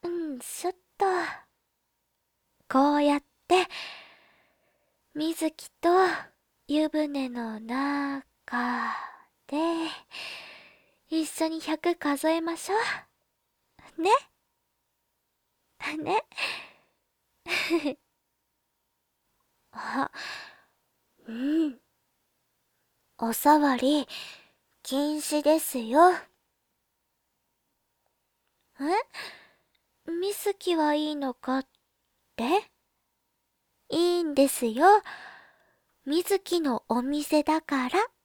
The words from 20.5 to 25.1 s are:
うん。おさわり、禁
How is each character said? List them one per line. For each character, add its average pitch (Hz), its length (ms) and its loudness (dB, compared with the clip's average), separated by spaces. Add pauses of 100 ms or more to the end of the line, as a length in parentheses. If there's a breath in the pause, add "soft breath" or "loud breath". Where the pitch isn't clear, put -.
う 233 40 -12
ん。 277 500 -2 (1400)
お 226 140 -2
さ 294 260 6
わ 285 200 4
り、 269 300 2 (760 loud breath)
禁 294 360 -2